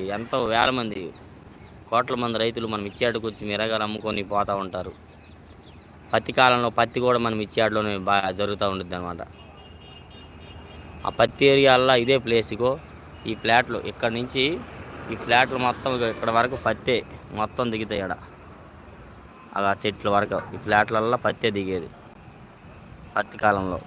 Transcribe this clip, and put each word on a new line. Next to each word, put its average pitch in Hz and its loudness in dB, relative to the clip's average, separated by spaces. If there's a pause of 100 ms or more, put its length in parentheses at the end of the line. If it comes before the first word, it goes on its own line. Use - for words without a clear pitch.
(160)
ఎంతో 117 -4 (140)
వేల 117 4 (100)
మంది, 104 -6 (880)
కోట్ల 123 0
మంది 117 0
రైతులు 117 -2
మన 104 -2
మిర్చి 101 -6
యార్డుకు 113 0
వచ్చి 104 -10
మిరగాయలు 110 0
అమ్ముకొని 107 -4 (100)
పోతూ 101 0 (100)
ఉంటారు. 92 -8 (1200)
పత్తి 113 0
కాలంలో 123 6 (100)
పత్తి 117 0
కూడా 123 4
మన 110 0
మిర్చి 104 -4
యార్డులోనే 107 2 (160)
బాగా 98 2 (120)
జరుగుతూ 101 0
ఉండుద్ది 90 -6
అనమాట. 87 -8 (1900)
ఆ - -4 (100)
పత్తి 117 4
ఏరియాల్లో 131 6
ఇదే 135 4
ప్లేస్, 113 2
ఇగో 123 0 (580)
ఈ 107 -4
ప్లాట్లు, 117 4 (120)
ఇక్కడ 113 0
నుంచి 127 0 (680)
ఈ 107 -6
ప్లాట్లు 123 4
మొత్తం 123 -2
ఇగో 117 0
ఇక్కడ 117 -4
వరకు 123 2
పత్తే 110 0 (420)
మొత్తం 117 -4
దిగుతాయి. 104 -4
ఆడ 90 -4 (1400)
అలా 98 2 (120)
చెట్ల 104 -2
వరకు 98 0 (160)
ఈ 90 -10
ప్లాట్లల్లో 110 4
పత్తే 107 0
దిగేది 92 -4 (1300)
పత్తి 104 -4
కాలంలో, 95 2